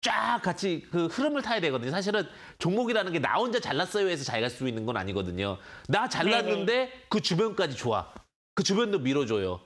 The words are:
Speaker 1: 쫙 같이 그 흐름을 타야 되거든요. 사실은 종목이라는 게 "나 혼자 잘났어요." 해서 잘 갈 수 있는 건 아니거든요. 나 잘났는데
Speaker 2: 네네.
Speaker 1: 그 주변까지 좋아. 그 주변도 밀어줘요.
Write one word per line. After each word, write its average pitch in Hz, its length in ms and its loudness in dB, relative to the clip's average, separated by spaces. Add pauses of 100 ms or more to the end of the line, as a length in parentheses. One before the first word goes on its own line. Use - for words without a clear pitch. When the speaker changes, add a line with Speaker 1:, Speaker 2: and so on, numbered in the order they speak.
Speaker 1:
쫙 226 420 2
같이 180 480 -2
그 170 160 2
흐름을 285 360 0
타야 226 180 0
되거든요. 131 300 0
사실은 196 360 -2 (320)
종목이라는 214 520 0
게 165 80 0
"나 127 160 2
혼자 233 240 2
잘났어요." 185 480 0
해서 160 160 -2
잘 113 180 0
갈 120 80 2
수 127 180 -4
있는 113 180 -2
건 117 120 -2
아니거든요. 95 600 -2 (300)
나 208 220 2
잘났는데 214 640 2
Speaker 2:
네네. 254 360 -2
Speaker 1:
그 214 120 2
주변까지 180 540 2
좋아. 107 360 -2 (440)
그 - 80 2
주변도 202 360 2
밀어줘요. 110 680 2